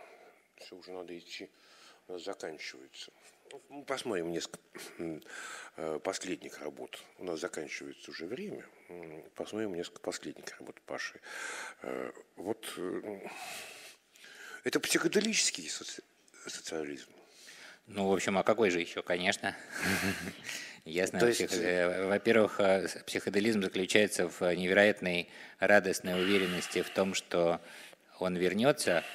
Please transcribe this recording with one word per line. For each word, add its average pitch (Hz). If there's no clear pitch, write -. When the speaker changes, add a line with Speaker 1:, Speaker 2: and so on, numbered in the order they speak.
Speaker 1:
Всё, -
уже 90
надо 87
идти. -
У 92
нас 85
заканчивается. 76
Ну, 139
мы 143
посмотрим 104
несколько, -
э, 78
последних 78
работ. 69
У 95
нас 85
заканчивается 71
уже 82
время. 151
М, 85
посмотрим 104
несколько -
последних -
работ -
Паши. -
Э, 64
вот, -
э, 95
это -
психоделический 120
соци-, -
социализм. 73
Speaker 2:
Ну, 101
в 98
общем, 95
а 87
какой 107
же 87
ещё, 85
конечно? 90
<laughs> 92
Ясно. 90
Speaker 1:
То 120
есть 107
Speaker 2:
Психо-, 92
э, 90
во-первых, 104
э, 95
с-, -
психоделизм 101
заключается 95
в 87
невероятной 92
радостной 92
уверенности 92
в -
том, 95
что 85
он 92
вернётся, 92